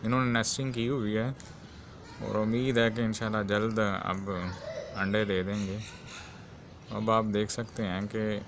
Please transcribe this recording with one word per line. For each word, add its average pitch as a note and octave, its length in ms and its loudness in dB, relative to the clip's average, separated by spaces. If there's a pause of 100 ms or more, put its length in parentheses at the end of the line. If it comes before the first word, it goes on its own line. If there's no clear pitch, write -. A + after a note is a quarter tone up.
इन्होंने B2 280 4
nesting B2 420 0
की A#2 120 0
हुई A2+ 280 0
है A#2 200 0 (880)
और G#2+ 140 -2
उम्मीद A#2 420 2
है A#2 120 8
कि A#2 120 -2
इंशाल्लाह A2 400 0
जल्द G#2+ 360 2
अब G2 480 0 (720)
अंडे G2+ 280 4
दे F#2+ 180 2
देंगे। G2+ 360 -2 (1120)
अब A2 180 0
आप A2 160 6
देख G#2 240 2
सकते A2+ 320 -4
हैं G2 240 0
कि G#2+ 420 -2